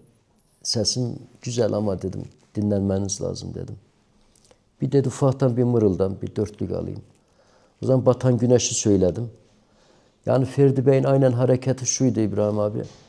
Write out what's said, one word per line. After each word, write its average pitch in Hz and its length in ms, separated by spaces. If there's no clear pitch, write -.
sesim 120 560
güzel 117 320
ama," 104 280
dedim, 95 220
"dinlenmeniz 98 640
lazım," 92 320
dedim. 90 220
"Bir," 135 100
dedi, 139 160
"ufaktan 131 500
bir 123 60
mırıldan, 98 580
bir - 140
dörtlük 101 360
alayım." 90 300
O - 20
zaman 123 200
Batan 123 320
Güneş'i 120 380
söyledim. 101 540
Yani 127 200
Ferdi 131 400
Bey'in 135 180
aynen 135 280
hareketi 127 540
şuydu 120 340
İbrahim 104 400
abi. 107 240